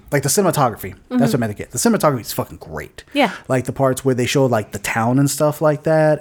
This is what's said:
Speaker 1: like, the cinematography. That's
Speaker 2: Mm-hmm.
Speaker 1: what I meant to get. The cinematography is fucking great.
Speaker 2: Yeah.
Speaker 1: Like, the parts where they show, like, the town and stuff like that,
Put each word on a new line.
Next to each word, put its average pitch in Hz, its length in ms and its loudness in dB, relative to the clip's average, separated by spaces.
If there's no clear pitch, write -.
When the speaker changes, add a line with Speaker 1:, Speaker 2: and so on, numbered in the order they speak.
Speaker 1:
like, 143 120 0
the 147 60 -2
cinematography. 135 680 0
That's - 0 -
Speaker 2:
Mm-hmm. 247 120 0
Speaker 1:
what 135 140 2
I - 20 0
meant 117 140 -2
to 101 60 -10
get. - 140 -12
The 127 60 -8
cinematography 151 440 2
is - 120 -12
fucking 101 240 -8
great. - 460 -14
Speaker 2:
Yeah. 269 200 0
Speaker 1:
Like, 127 180 0
the - 60 -4
parts 131 320 0
where 131 120 2
they 123 100 0
show, 135 220 2
like, 110 240 0
the - 80 -10
town 120 400 0
and 143 100 4
stuff 151 320 -2
like 151 220 2
that, 156 380 2